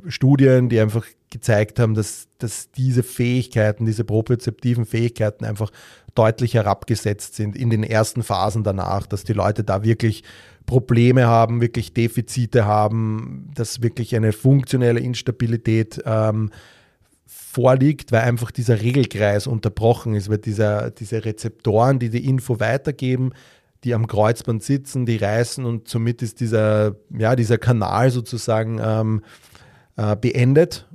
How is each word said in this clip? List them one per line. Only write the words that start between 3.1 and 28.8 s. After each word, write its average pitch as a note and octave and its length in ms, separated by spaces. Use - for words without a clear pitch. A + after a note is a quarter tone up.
diese A2 180
propriozeptiven A#2 840
Fähigkeiten A2+ 580
einfach G#2+ 260
deutlich A2 400
herabgesetzt G#2 800
sind G#2 220
in A#2+ 140
den G#2+ 120
ersten A2 400
Phasen G#2 400
danach, G2 440
dass - 180
die A2+ 80
Leute G#2 320
da G2 180
wirklich A2 400
Probleme B2 600
haben, A#2 340
wirklich A#2 320
Defizite A#2 720
haben, G#2+ 880
dass A#2 280
wirklich A#2 320
eine A2 180
funktionelle B2 680
Instabilität, A#2 1040
ähm, A2 460
vorliegt, C3 840
weil A2+ 80
einfach A#2 300
dieser A2+ 300
Regelkreis G#2+ 640
unterbrochen A2 680
ist, G2+ 160
weil G#2+ 80
dieser, G#2+ 520
diese A2 340
Rezeptoren, A2+ 720
die A#2 120
die A#2+ 160
Info B2+ 340
weitergeben, B2+ 720
die A#2+ 100
am A2+ 120
Kreuzband G#2+ 560
sitzen, C3 440
die A2+ 100
reißen A2+ 480
und A#2 240
somit A#2 340
ist A2 180
dieser, G#2+ 560
ja, A2+ 200
dieser A2+ 220
Kanal A2+ 520
sozusagen, A2+ 720